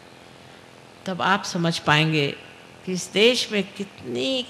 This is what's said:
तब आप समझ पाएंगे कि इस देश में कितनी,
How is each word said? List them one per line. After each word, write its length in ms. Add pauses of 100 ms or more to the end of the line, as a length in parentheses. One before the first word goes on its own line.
(1080)
तब 160
आप 220
समझ 340
पाएंगे 480 (600)
कि 60
इस 200
देश 400
में 100
कितनी, 880